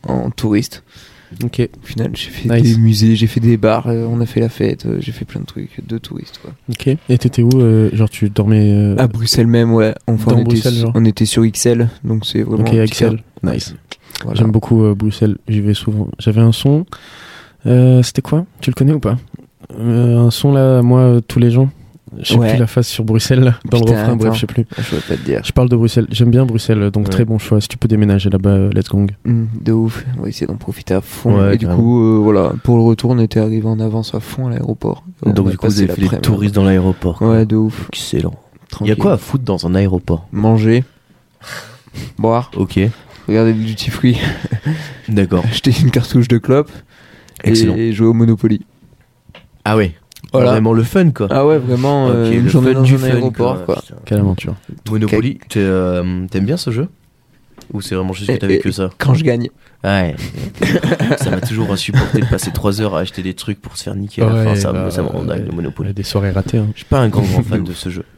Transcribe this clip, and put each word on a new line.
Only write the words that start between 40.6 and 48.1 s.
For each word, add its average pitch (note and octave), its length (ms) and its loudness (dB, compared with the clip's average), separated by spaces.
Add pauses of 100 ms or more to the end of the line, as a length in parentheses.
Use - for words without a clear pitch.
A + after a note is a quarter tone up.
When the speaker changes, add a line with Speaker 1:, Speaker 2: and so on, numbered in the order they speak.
Speaker 1:
Boire. A2+ 380 0
Speaker 3:
Ok. G2 220 -2 (480)
Speaker 1:
Regarder A2+ 280 2
du A2 100 -2
duty A2 260 -6
free. A#2+ 280 0 (500)
<laughs> D3+ 400 -8
Speaker 3:
D'accord. F#2+ 420 0
Speaker 1:
Acheter A#2 220 0 (100)
une C3 80 4
cartouche A#2+ 380 0
de A#2 100 2
clope. C#3 320 0 (720)
Speaker 3:
Excellent. A2 320 2
Speaker 1:
Et A2+ 180 -2
jouer G#2+ 140 2
au A#2 60 4